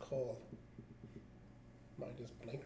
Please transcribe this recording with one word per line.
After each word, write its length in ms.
called. 380
Mine 220
just 240
blank 240